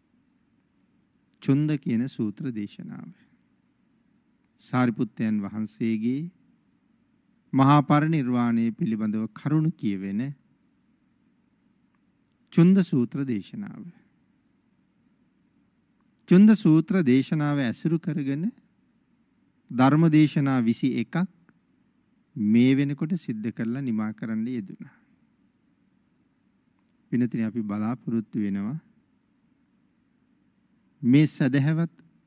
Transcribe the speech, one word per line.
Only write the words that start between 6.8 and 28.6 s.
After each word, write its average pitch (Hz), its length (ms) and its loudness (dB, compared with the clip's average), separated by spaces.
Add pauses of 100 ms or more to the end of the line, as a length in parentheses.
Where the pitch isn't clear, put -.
මහා 139 300 6
පරිනිර්වාණය 127 880 0
පිළිබඳව 110 580 -4
කරුණු 156 420 -2
කියවෙන 98 500 -6 (2250)
චුන්ද 180 260 6
සූත්‍ර 139 460 -2
දේශනාව. 104 580 -10 (2500)
චුන්ද 202 260 10
සූත්‍ර 165 480 4
දේශනාව 143 560 0
ඇසුරු 151 400 -2
කරගෙන 151 460 -4 (1300)
ධර්ම 135 380 4
දේශනා 143 520 2
විසි 117 360 0
එකක් 120 200 -6 (1200)
මේ 117 380 4
වෙනකොට 143 420 -2
සිද්ධ 110 340 -8
කරලා 120 300 -6
නිමා 107 320 -4
කරන්න 110 340 -6
යෙදුණා. 123 480 -12 (2250)
පින්වතුනි, 117 300 -2
අපි 110 200 -4
බලාපොරොත්තු 110 760 -6
වෙනවා 101 400 -4 (2250)